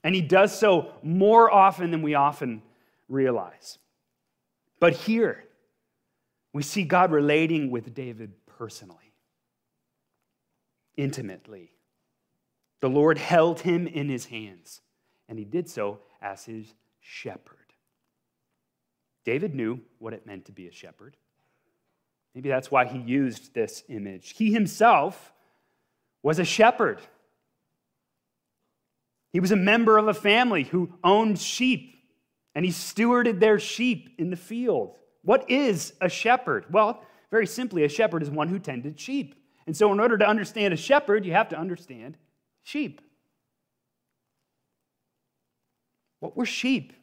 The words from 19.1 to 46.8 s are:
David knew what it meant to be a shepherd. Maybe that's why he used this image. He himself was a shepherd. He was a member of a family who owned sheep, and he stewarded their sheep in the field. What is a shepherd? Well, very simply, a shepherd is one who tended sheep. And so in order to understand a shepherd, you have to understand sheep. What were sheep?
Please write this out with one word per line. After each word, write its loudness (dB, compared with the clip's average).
David -4
knew -6
what -14
it -20
meant -18
to -20
be -20
a -20
shepherd. -20
Maybe -8
that's -2
why 4
he -10
used -2
this -6
image. -12
He 0
himself 2
was 0
a 0
shepherd. 2
He 0
was 0
a 4
member 4
of 4
a 0
family 2
who -4
owned 4
sheep, -2
and -2
he 0
stewarded 0
their 4
sheep -4
in -4
the -6
field. -6
What 0
is -2
a 0
shepherd? -2
Well, 0
very 0
simply, -4
a 2
shepherd -2
is -6
one -2
who -4
tended -10
sheep. -8
And -8
so 4
in 0
order 2
to 4
understand -2
a -2
shepherd, 0
you -6
have 2
to -8
understand -12
sheep. -8
What -12
were -4
sheep? -4